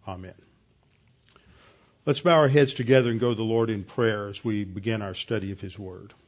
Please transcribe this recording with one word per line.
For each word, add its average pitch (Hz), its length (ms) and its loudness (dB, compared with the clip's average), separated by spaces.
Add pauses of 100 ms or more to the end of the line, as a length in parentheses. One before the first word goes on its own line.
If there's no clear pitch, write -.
Amen. 92 340 -16 (1700)
Let's 147 140 0
bow 170 160 4
our 156 100 6
heads 139 260 4
together 123 380 4
and 113 80 -2
go 120 120 0
to 117 40 0
the 107 80 -4
Lord 113 260 0
in 101 140 -4
prayer 104 460 -2
as - 160 -14
we 107 180 -2
begin 101 400 -6
our 95 120 -10
study 101 360 -6
of 95 100 -10
his 95 160 -14
word. 95 380 -16 (140)